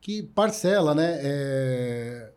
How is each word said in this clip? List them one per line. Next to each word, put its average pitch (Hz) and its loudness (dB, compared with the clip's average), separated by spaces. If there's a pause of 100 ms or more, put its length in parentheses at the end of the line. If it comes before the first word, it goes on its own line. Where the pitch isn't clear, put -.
que 208 -6
parcela, 202 2
né, 160 2
é, 127 -2